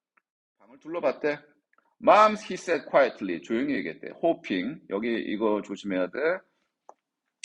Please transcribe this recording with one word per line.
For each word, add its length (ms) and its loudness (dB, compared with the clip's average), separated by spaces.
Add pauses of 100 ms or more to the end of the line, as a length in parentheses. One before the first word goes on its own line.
(600)
방을 200 -20
둘러봤대. 600 -2 (640)
Mom, 360 8
he 160 -10
said 360 -4
quietly, 520 2
조용히 340 -2
얘기했대. 360 -8 (120)
Hoping, 640 -2
여기 260 -2
이거 480 -2
조심해야 440 -4
돼. 120 -8 (1300)